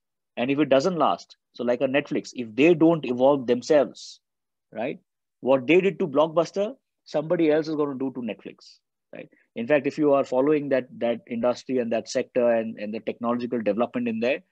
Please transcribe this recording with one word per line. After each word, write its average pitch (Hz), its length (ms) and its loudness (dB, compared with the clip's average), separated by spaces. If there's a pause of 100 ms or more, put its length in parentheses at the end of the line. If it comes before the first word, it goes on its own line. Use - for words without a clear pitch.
(380)
And 120 120 -2
if 139 100 0
it 147 100 0
doesn't 147 280 4
last, 113 380 0 (180)
so 127 100 -10
like 120 180 0
a 139 60 0
Netflix, 139 460 -2
if 113 220 -10
they 151 180 6
don't 160 320 4
evolve 127 420 2
themselves, 123 720 0 (500)
right? 135 280 -8 (420)
What 131 240 2
they 165 160 6
did 175 180 -2
to 190 80 -2
Blockbuster, 165 680 0 (300)
somebody 160 460 0
else 151 160 0
is 156 80 -4
gonna 143 220 -4
do 131 140 -6
to 123 100 -10
Netflix, - 560 -12 (360)
right? - 140 -16 (280)
In 117 100 -6
fact, 139 220 2
if 139 100 -4
you 147 160 4
are 139 100 4
following 143 460 0
that, 127 180 0 (120)
that 117 280 -2
industry 123 520 -2
and 117 120 -4
that 113 180 -4
sector 120 420 0
and, 113 260 -2
and 107 160 -8
the 113 60 -8
technological 120 640 -4
development 117 460 -2
in 113 120 -4
there, 127 200 -2 (120)